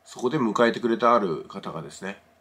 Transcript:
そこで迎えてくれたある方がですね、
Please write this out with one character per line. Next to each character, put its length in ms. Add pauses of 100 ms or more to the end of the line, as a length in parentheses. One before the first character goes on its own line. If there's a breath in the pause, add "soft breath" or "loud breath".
そ 160
こ 100
で 80
迎 300
え 40
て 80
く 100
れ 80
た 180
あ 40
る 260
方 260
が 100
で 80
す 120
ね、 200 (200)